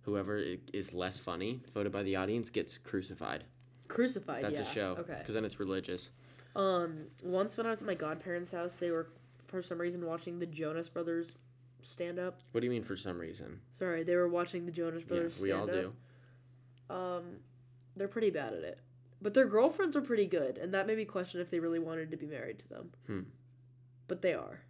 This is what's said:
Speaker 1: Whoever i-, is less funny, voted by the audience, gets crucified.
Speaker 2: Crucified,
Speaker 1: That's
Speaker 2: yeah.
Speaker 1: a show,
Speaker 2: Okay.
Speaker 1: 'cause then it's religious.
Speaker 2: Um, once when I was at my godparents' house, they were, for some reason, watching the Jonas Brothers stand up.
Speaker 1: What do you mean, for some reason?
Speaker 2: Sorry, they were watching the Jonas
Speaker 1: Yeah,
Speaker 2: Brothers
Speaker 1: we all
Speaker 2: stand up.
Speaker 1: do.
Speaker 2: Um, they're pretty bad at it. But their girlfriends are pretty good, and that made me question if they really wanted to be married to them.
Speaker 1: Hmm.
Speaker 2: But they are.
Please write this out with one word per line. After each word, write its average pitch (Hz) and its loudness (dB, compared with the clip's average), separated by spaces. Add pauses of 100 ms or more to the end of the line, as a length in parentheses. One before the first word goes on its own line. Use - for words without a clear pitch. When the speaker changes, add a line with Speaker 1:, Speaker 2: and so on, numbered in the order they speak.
Speaker 1:
Whoever 104 0
i-, 90 -2 (120)
is 95 -4
less 90 -2
funny, 101 -2 (120)
voted 101 2
by 101 0
the 95 2
audience, 107 2
gets - -2
crucified. - -4 (460)
Speaker 2:
Crucified, 226 0
Speaker 1:
That's 104 2
Speaker 2:
yeah. 104 -2
Speaker 1:
a 98 -2
show, 95 0
Speaker 2:
Okay. 175 -6
Speaker 1:
'cause 113 -4
then 110 2
it's 101 -4
religious. 95 -2 (440)
Speaker 2:
Um, 175 2 (140)
once 185 0
when 226 0
I 226 2
was 220 -2
at - -8
my 190 0
godparents' 175 -4
house, 175 -4
they 175 0
were, 165 0 (360)
for 185 -4
some 175 -6
reason, 175 -2
watching 165 -4
the 170 0
Jonas 160 -2
Brothers 170 -2 (460)
stand 175 -6
up. 180 -4 (140)
Speaker 1:
What 117 6
do 123 2
you 123 2
mean, 120 2
for 98 -4
some 90 -4
reason? 82 -8 (140)
Speaker 2:
Sorry, 170 0
they 175 4
were 175 6
watching 175 0
the 175 -4
Jonas 165 -2
Speaker 1:
Yeah, 165 -14
Speaker 2:
Brothers 170 0
Speaker 1:
we 98 2
all 98 2
Speaker 2:
stand 92 2
up. - -8 (960)
Speaker 1:
do. 185 -4
Speaker 2:
Um, 180 -2 (720)
they're 196 0
pretty 220 4
bad 139 0
at 82 -2
it. - -8 (420)
But 202 0
their 262 10
girlfriends 285 6
are 277 6
pretty 226 4
good, 147 2
and 180 -2
that 196 4
made 220 4
me 214 0
question 180 -4
if 175 -4
they 175 2
really 165 2
wanted 160 -2
to 160 -4
be 156 -6
married 135 -6
to - -20
them. - -10 (160)
Speaker 1:
Hmm. 95 -2 (880)
Speaker 2:
But 180 -2
they 175 4
are. - -6